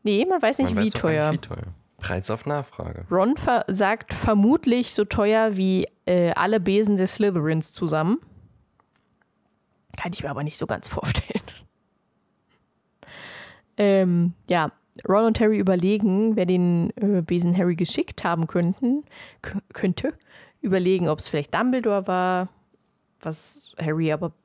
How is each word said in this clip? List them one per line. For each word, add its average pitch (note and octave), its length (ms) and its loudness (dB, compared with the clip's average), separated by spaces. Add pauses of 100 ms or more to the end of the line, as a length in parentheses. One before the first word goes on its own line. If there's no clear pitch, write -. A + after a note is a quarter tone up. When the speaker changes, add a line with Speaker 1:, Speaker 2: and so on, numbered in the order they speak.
Speaker 1:
Nee, G#3+ 220 2
man F#4 160 0
weiß A#3 180 0
nicht, C4 160 0
Speaker 2:
Man G3+ 80 2
Speaker 1:
wie A3 40 2
Speaker 2:
weiß G#3 80 -2
auch - 80 -4
gar E3 80 2
Speaker 1:
teuer. D3+ 220 2
Speaker 2:
nicht, - 180 -6
wie - 40 -6
teuer. - 100 -10 (340)
Preis F#2 320 -6
auf A2+ 160 -6
Nachfrage. B2+ 640 -6
Speaker 1:
Ron G3 260 2
ver-, - 320 0
sagt G3+ 460 -2
vermutlich A#3+ 800 2
so G#3 100 0
teuer A3 540 2
wie, F#3 280 2 (200)
äh, F3+ 240 4
alle G3+ 280 2
Besen G3+ 380 2
des F#3 200 0
Slytherins D#3+ 560 0
zusammen. D#3+ 460 0 (1800)
Kann F3 160 -6
ich - 80 -10
mir C#3+ 80 -6
aber C#3 120 -6
nicht D3+ 140 -6
so - 100 -6
ganz - 220 -6
vorstellen. - 540 -4 (2250)
Ähm, F3+ 580 4 (140)
ja, E3 240 0 (360)
Ron G#3 180 4
und A3+ 140 0
Harry G#3+ 180 4
überlegen, G3+ 800 2
wer F#3 100 0
den, F3+ 500 2
äh, G3 260 0
Besen F3 340 0
Harry F3+ 200 2
geschickt - 480 -4
haben E3 220 0
könnten, A#3 580 0 (380)
k-, - 180 -8 (120)
könnte. G#3 420 -4 (480)
Überlegen, F#3 460 2
ob's D3+ 200 -4
vielleicht - 260 -4
Dumbledore A3 520 0
war, F#3 420 0 (720)
was - 580 -14
Harry D#3+ 340 -2
aber D#3+ 200 -4 (120)